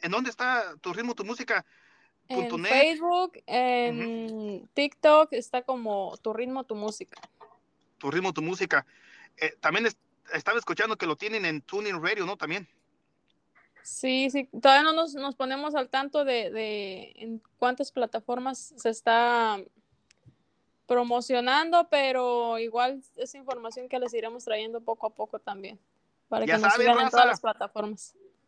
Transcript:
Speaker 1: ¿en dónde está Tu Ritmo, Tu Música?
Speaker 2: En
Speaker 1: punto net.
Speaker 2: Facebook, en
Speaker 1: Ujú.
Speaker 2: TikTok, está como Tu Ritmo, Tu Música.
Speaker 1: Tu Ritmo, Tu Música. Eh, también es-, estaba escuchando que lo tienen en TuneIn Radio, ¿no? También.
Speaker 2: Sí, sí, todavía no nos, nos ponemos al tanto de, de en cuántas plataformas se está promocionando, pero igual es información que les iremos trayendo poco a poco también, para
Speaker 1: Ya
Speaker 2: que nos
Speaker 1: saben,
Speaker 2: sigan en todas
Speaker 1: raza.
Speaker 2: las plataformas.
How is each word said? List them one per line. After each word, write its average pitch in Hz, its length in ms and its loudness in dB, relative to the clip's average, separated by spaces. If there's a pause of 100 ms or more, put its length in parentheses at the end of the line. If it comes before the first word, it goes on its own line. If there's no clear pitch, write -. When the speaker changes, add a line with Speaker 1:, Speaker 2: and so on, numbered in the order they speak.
Speaker 1:
¿en 175 100 -4
dónde 247 180 -2
está 233 500 -2
Tu 180 120 -8
Ritmo, 233 220 -6
Tu 208 100 -8
Música? 233 400 -4 (640)
Speaker 2:
En 254 120 -2
Speaker 1:
punto 240 180 -4
net. 180 120 -2
Speaker 2:
Facebook, 330 600 4 (140)
en 240 800 0
Speaker 1:
Ujú. 214 480 -8
Speaker 2:
TikTok, 302 580 6
está 247 300 -4
como 208 600 -4
Tu 220 100 -4
Ritmo, 254 320 -6
Tu 226 100 -8
Música. 208 460 -10 (800)
Speaker 1:
Tu 139 120 -6
Ritmo, 180 220 0
Tu 160 100 -4
Música. 165 420 0 (520)
Eh, 156 240 -4
también 190 260 0
es-, 214 100 -2 (360)
estaba 196 260 -2
escuchando 214 380 -2
que 180 100 -6
lo 151 100 -2
tienen 214 280 -6
en 156 160 -4
TuneIn 196 420 -6
Radio, 190 240 -2
¿no? 196 100 -6
También. 170 300 -8 (1160)
Speaker 2:
Sí, 262 480 -2
sí, 269 180 -2 (120)
todavía 269 220 8
no 311 100 4
nos, 320 220 0
nos 277 220 -6
ponemos 277 400 -4
al 254 120 -2
tanto 277 360 0
de, 240 260 -2
de 208 680 -6
en 226 240 -12 (180)
cuántas 254 340 0
plataformas 247 840 -4
se 233 140 0
está 226 680 2 (1300)
promocionando, 247 1040 2
pero 247 680 2
igual 240 420 -2 (140)
es - 220 -10
información 247 520 -10
que 254 120 -2
les 240 120 -6
iremos 233 320 -6
trayendo 220 360 -4
poco 226 260 -4
a 220 40 -2
poco 214 280 -8
también, 196 400 -12 (500)
para 220 180 0
Speaker 1:
Ya 214 100 4
Speaker 2:
que 220 60 2
nos 202 100 6
Speaker 1:
saben, 240 140 4
Speaker 2:
sigan 240 180 6
en 262 60 0
todas 240 160 8
Speaker 1:
raza. - 0 -
Speaker 2:
las 226 140 2
plataformas. 208 760 -6 (320)